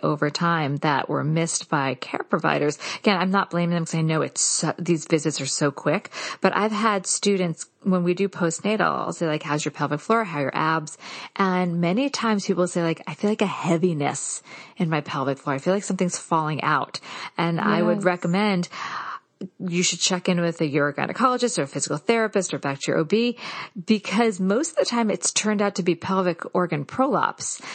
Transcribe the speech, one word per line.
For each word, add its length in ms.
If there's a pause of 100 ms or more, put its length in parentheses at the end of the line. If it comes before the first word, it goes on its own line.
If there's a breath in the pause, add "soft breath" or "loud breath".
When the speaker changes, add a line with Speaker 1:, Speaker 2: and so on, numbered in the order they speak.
Speaker 1:
over 260
time 480
that 320
were 140
missed 460
by 260
care 280
providers. 540 (220 loud breath)
Again, 180
I'm 140
not 180
blaming 260
them 100
'cause 100
I 60
know 200
it's 200
so, 360
these 280
visits 360
are 40
so 260
quick, 400 (280 loud breath)
but 160
I've 160
had 360
students, 580 (180)
when 220
we 80
do 160
postnatal, 520
I'll 300
say, 160
like, 160
"How's 220
your 80
pelvic 260
floor? 240
How 160
are 40
your 120
abs?" 420 (380 loud breath)
And 460
many 280
times 380
people 180
say, 160
like, 260
"I 60
feel, 160
like, 120
a 40
heaviness 960 (360 loud breath)
in 120
my 120
pelvic 360
floor. 180
I 40
feel 140
like 100
something's 340
falling 460
out." 380 (360 loud breath)
And 220
I 220
would 160
Speaker 2:
Yes. 80
Speaker 1:
recommend 640 (880 loud breath)
you 240
should 160
check 300
in 100
with 220
a 80
urogynecologist 880
or 40
a 40
physical 300
therapist 560
or 60
back 200
to 120
your 80
O 40
B, 340 (480 loud breath)
because 540
most 320
of 60
the 80
time 260
it's 220
turned 280
out 140
to 80
be 120
pelvic 480 (120)
organ 300
prolapse, 760 (140 loud breath)